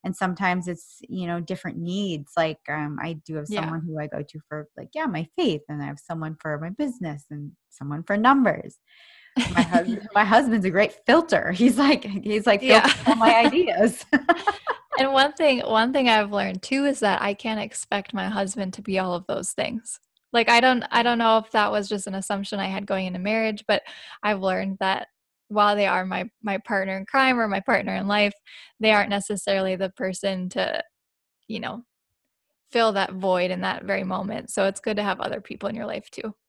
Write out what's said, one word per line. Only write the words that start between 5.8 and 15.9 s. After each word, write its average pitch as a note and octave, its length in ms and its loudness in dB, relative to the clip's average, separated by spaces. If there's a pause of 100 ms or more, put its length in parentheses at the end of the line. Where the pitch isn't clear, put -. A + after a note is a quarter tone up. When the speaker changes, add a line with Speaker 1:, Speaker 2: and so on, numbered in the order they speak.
Speaker 1:
I C#3+ 40 -8
have C#3+ 120 -10
someone D#3+ 420 -10
for D3+ 180 -6
my D#3+ 120 -8
business G3+ 600 -8
and D3 220 -12 (180)
someone D3 320 -8
for G3+ 140 -2
numbers. A#3+ 600 2 (720)
My - 140 2
hus-, F3 260 2 (140)
Speaker 2:
<laughs> - 120 -16
Speaker 1:
my G#3 100 6
husband's A3 420 4
a F#3+ 40 2
great G3+ 240 2 (120)
filter. B3+ 460 4
He's A3+ 260 4
like, C#4 260 4
he's G#3 420 -2
like, G3+ 160 4
Speaker 2:
Yeah. B3 260 8
Speaker 1:
"Filter - 180 2
all C#4 100 4
my A3+ 200 6
Speaker 2:
<laughs> A#3 40 8
Speaker 1:
ideas." A#3 680 2
<laughs> D4 60 4 (840)
Speaker 2:
And C4+ 140 2
one C4+ 200 6
thing, C#4+ 280 2
one A3 320 2